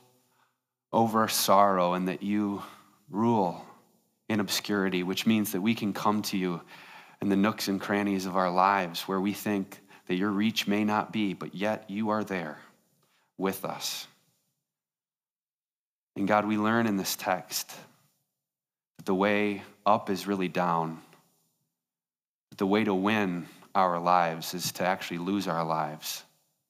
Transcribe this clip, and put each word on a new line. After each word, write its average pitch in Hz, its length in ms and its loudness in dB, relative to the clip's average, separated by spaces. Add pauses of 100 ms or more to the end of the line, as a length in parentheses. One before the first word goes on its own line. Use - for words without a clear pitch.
(920)
over 110 360 2
sorrow, 95 680 4
and 92 140 -2
that 92 160 -4
you 101 400 -2 (460)
rule 101 540 0 (680)
in 107 100 0
obscurity, 95 640 0
which 92 240 -2
means 107 240 2
that 92 100 -2
we 113 140 2
can 101 180 -2
come 104 300 0
to - 140 -4
you 90 220 -2 (640)
in 101 80 0
the 98 60 4
nooks 104 320 2
and 98 120 0
crannies 101 460 0
of 92 100 -4
our 92 140 2
lives 92 580 2
where 95 140 0
we 101 120 0
think 98 460 -4 (280)
that 92 80 0
your 101 160 0
reach 104 360 0
may 104 160 2
not 107 300 0
be, 104 200 0
but - 200 -10
yet 104 360 -4
you 107 200 -2
are 107 140 0
there 87 360 -6 (760)
with 95 260 -2
us. - 440 -8 (2000)
And 98 120 -2
God, 104 180 4
we 107 120 0
learn 110 300 2
in 101 100 0
this 92 180 -2
text - 540 -4 (1300)
that - 80 -16
the 98 100 0
way 101 480 0 (220)
up 104 240 2
is 92 180 -2
really 95 220 0
down, 82 520 -2 (1500)
that - 80 -20
the 101 100 0
way 104 160 4
to 104 100 2
win 95 540 0 (280)
our 90 240 4
lives 85 540 2
is 87 200 -6
to 90 120 -4
actually 92 320 -2
lose 95 300 -2
our 82 160 -2
lives, 80 600 -6 (460)